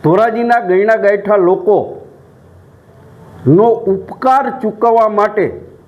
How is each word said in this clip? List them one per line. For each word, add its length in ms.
ધોરાજીના 560
ગયણા 360
ગાંઠા 400
લોકોનો 2250
ઉપકાર 840
ચૂકવવા 600
માટે 520